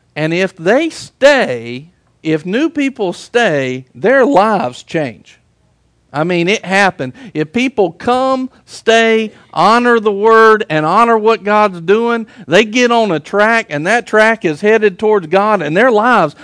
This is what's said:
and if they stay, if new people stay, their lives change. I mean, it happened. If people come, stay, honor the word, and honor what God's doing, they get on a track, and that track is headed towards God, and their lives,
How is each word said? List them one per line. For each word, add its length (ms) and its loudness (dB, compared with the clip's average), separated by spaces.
and 180 -4
if 220 -2
they 360 0
stay, 1000 -2
if 240 -2
new 240 -2
people 420 -4
stay, 800 -4
their 320 0
lives 600 0
change. 560 -8
I 100 -2
mean, 220 -2
it 160 -2
happened. 520 -2
If 220 -6
people 380 -2
come, 580 -2
stay, 680 0
honor 440 2
the 140 -2
word, 560 4
and 160 -2
honor 320 2
what 260 0
God's 380 0
doing, 460 -2
they 200 2
get 260 0
on 180 0
a 80 -2
track, 520 -2
and 160 -6
that 200 -2
track 380 2
is 160 -4
headed 380 0
towards 300 -2
God, 340 0
and 120 -4
their 160 2
lives, 540 0